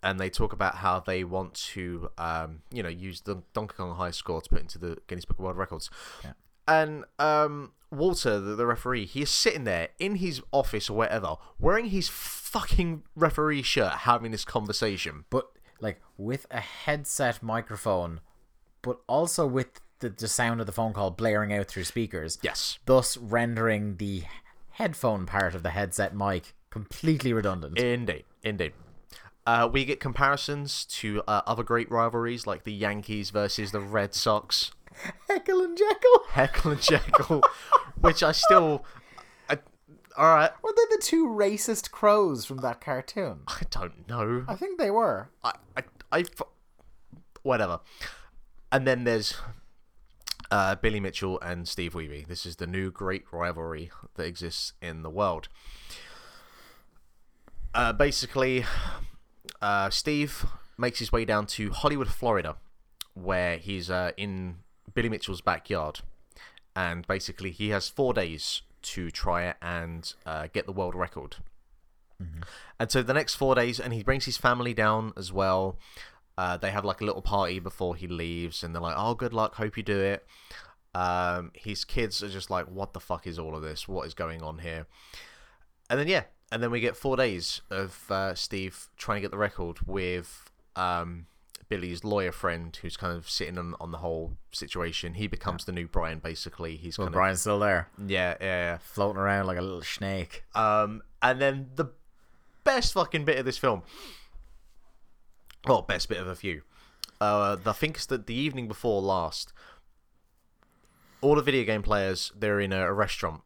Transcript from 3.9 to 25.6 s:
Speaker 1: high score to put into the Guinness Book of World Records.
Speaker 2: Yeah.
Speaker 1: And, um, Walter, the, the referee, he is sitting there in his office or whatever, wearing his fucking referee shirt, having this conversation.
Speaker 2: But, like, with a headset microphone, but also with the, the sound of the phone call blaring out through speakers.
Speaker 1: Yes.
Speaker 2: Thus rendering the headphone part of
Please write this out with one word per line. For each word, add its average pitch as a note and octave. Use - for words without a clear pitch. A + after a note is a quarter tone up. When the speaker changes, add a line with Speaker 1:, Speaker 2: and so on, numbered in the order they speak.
Speaker 1:
high F2
score E2
to -
put D#2+
into E2
the E2+
Guinness F2+
Book -
of F#2
World F2+
Records. F2+
Speaker 2:
Yeah. C#2
Speaker 1:
And, D#3
um, D3+
Walter, C#3+
the, G2+
the A#2
referee, A#2
he C3
is C#3+
sitting -
there F2
in G3
his E3+
office C3
or G#2
whatever, G#2
wearing A3
his F#3+
fucking -
referee D3+
shirt, G#2
having A#2
this G#2+
conversation. G2+
Speaker 2:
But, B2+
like, G#2
with A#2
a A#2+
headset C#3+
microphone, G2+
but B2
also D#3+
with C3
the, B2
the G#2+
sound A#2
of G#2+
the A2
phone A2+
call G2
blaring G#2+
out G2+
through F#2
speakers. F2
Speaker 1:
Yes. -
Speaker 2:
Thus C3
rendering A2+
the G2
headphone A#2+
part F#2
of E2+